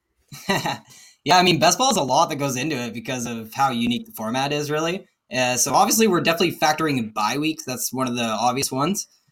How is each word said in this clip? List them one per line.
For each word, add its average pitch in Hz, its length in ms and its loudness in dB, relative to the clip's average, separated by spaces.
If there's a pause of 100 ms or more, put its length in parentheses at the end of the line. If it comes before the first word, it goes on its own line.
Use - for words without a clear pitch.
(880)
<laughs> - 60 -20 (320)
Yeah, 175 140 6
I 180 60 6
mean, 170 160 4
best 160 180 4
ball 254 100 2
is 247 80 2
a - 60 2
lot 143 280 2
that 151 60 -4
goes 135 200 -2
into 143 180 -2
it 120 180 -4
because 120 340 -6
of 113 280 -8
how 135 160 2
unique 120 360 0
the - 60 -20
format 131 400 -4
is, 147 200 -4
really. 170 340 -4 (260)
Uh, 127 240 0
so 139 160 0
obviously, 214 360 4
we're 175 120 4
definitely 160 360 0
factoring 156 420 0
in 110 120 -4
bye 113 280 -2
weeks. 151 260 -4
That's 123 280 -6
one 127 160 -2
of 120 80 -4
the 120 80 -2
obvious 120 480 -2
ones. 160 340 -2 (260)